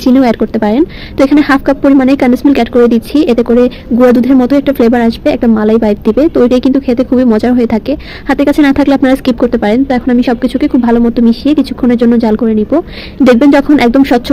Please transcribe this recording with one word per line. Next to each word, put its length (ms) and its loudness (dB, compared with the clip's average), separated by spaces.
চিনিও 220 2
অ্যাড 160 0
করতে 220 -6
পারেন। 180 0
তো 100 -10
এখানে 220 2
হাফ 200 0
কাপ 160 0
পরিমাণে 280 2
কনডেন্স 240 0
মিল্ক 140 2
অ্যাড 160 -2
করে 180 4
দিচ্ছি, 240 -2
এতে 180 0
করে 140 2
গুঁড়া 180 4
দুধের 260 2
মতো 200 0
একটা 160 -2
ফ্লেভার 320 2
আসবে, 260 -4
একটা 120 -2
মালাই 260 0
ভাইব 140 0
দিবে। 160 0
তো 120 -2
এটাই 200 2
কিন্তু 200 0
খেতে 240 -2
খুবই 220 0
মজার 260 0
হয়ে 160 0
থাকে। 200 -4
হাতের 200 0
কাছে 200 0
না 100 2
থাকলে 200 0
আপনারা 220 2
স্কিপ 240 -2
করতে 200 -2
পারেন। 240 0
তো 100 -4
এখন 160 -4
আমি 160 0
সবকিছুকে 420 -4
খুব 160 0
ভালো 180 2
মতো 220 -2
মিশিয়ে 340 0
কিছুক্ষণের 400 -2
জন্য 100 2
জাল 180 0
করে 180 0
নিব। 120 -4
দেখবেন 300 4
যখন 180 2
একদম 240 2
স্বচ্ছ 240 0